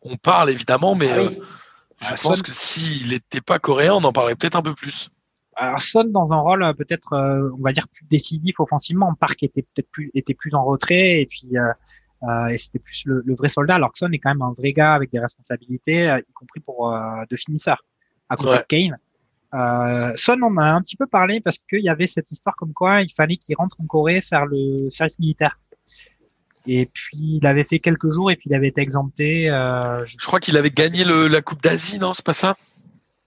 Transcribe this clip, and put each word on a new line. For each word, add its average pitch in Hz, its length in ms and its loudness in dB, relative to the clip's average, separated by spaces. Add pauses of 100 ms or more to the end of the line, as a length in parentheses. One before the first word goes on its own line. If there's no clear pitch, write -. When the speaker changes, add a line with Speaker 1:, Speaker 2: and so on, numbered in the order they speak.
Speaker 1:
on 123 140 -12
parle 170 340 4
évidemment, 135 460 2
mais, 151 160 2
Speaker 2:
Ah 123 100 0
oui. - 180 -2
Speaker 1:
euh... - 40 -16 (580)
Je - 60 -10
Speaker 3:
Ah, - 140 -6
Speaker 1:
pense 175 160 2
Speaker 3:
Son. 190 60 -4
Speaker 1:
que 135 100 -12
s'il 143 600 -4
était 127 280 -6
pas 175 180 0
coréen, 147 340 2
on 196 100 4
en 139 100 4
parlerait 120 220 2
peut-être 165 200 -2
un 170 80 2
peu 151 100 -4
plus. - 360 -12 (460)
Speaker 3:
Alors 127 240 -4
Son 226 260 2
dans 190 280 2
un 160 60 4
rôle, 185 240 2
euh, 160 100 0
peut-être, 147 400 -6
euh, 139 440 0
on 135 60 -10
va 135 80 2
dire - 160 -4
plus - 220 -20
décisif 156 500 0
offensivement. 170 540 0
Park - 300 0
était 139 180 -2
peut-être - 300 -10
plus, 151 240 -12
était 135 180 -2
plus 147 220 -8
en 139 80 2
retrait 170 580 2
et 135 60 0
puis, 123 300 -6
euh, 120 140 2 (520)
euh, 117 240 -2
et 117 100 -4
c'était - 220 -10
plus - 260 -14
le, 131 180 -2
le 127 120 -2
vrai 139 140 -2
soldat. 147 260 0
Alors 135 160 0
que - 80 -14
Son 175 120 -2
est 160 80 0
quand 135 120 0
même 143 100 -2
un 123 120 -4
vrai 135 200 -4
gars 151 220 4
avec 139 160 -2
des 123 80 -4
responsabilités, 127 920 -4
euh, 135 100 2
y - 140 -12
compris - 280 -20
pour, 120 300 -6
euh, 113 80 -4 (300)
de 123 60 -6
finisseur 151 480 -2 (460)
à 127 60 -2
côté 131 180 -2
Speaker 1:
Ouais. 123 60 6
Speaker 3:
de 117 40 0
Kane. 160 340 0 (560)
Euh, 120 640 0
Son, - 240 2
on 240 60 2
en 202 100 2
a 151 80 4
un 160 160 4
petit - 160 -12
peu 269 100 -2
parlé 196 320 2
parce 180 200 -2
qu'il - 200 -4
y 208 80 0
avait 165 200 0
cette - 220 -6
histoire - 280 -6
comme 156 160 -8
quoi 196 280 2
il 185 120 -6
fallait 160 240 0
qu'il - 180 -6
rentre 185 240 -4
en 165 60 -6
Corée 160 340 2
faire 151 260 0
le 135 440 -2
service 160 300 -2
militaire. 156 380 0 (1120)
Et 127 240 0
puis 156 460 -6
il 143 100 2
avait 143 160 4
fait 160 160 -2
quelques 165 320 0
jours 185 200 2
et 175 40 0
puis - 140 -8
il 143 60 2
avait 135 120 2
été 139 140 -2
exempté. 143 680 -2
Euh, 127 560 -2
je - 140 -18
Speaker 1:
Je... - 60 -8
crois 185 160 0
qu'il - 160 2
avait 147 140 4
gagné 165 340 2
le, 160 240 4
la 151 120 4
Coupe 147 200 -10
d'Asie, 170 380 0
non ? 185 140 -2
C'est - 120 -12
pas 165 80 0
ça ? 190 220 0 (720)